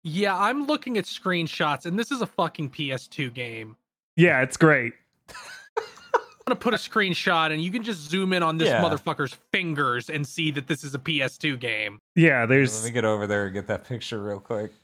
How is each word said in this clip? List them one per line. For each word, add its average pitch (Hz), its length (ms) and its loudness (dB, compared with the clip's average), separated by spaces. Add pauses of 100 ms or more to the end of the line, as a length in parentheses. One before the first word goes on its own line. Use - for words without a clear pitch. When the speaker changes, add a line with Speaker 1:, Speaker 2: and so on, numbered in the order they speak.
Speaker 1:
Yeah, 185 320 0
I'm 247 300 0
looking 269 320 -2
at 180 80 0
screenshots, 165 800 -2
and 175 140 -2
this 233 120 -4
is 254 100 -4
a 190 40 0
fucking 160 440 -2
P 143 220 -6
S 127 160 -6
two 135 220 -6
game. 117 460 -12 (400)
Speaker 2:
Yeah, 165 260 6
it's 131 160 -2
great. 135 360 4 (200)
<laughs> - 220 -20 (420)
Speaker 1:
I'm - 760 -4
gonna - 40 -18
put 240 140 0
a 196 40 0
screenshot, 175 720 0
and 156 120 -2
you 180 60 -2
can 226 140 -4
just 165 260 -8
zoom 185 240 2
in 180 80 2
on 160 160 2
this 160 120 4
Speaker 3:
Yeah. 117 140 4
Speaker 1:
motherfucker's 147 520 -2 (180)
fingers 147 560 -2
and 147 160 -2
see 156 260 -2
that 139 160 -6
this 156 160 -4
is 139 120 -8
a 131 40 -4
P 143 220 -2
S 131 160 -4
two 143 200 -2
game. 107 420 -6 (160)
Speaker 2:
Yeah, 143 300 6
there's 123 380 4
Speaker 3:
Let 117 60 -4
me 117 40 -6
get 113 120 2
over 104 220 2
there 104 180 2
and 95 80 -6
get 98 140 -6
that 101 180 -4
picture 113 380 -8
real 101 160 -6
quick. 107 320 -6 (120)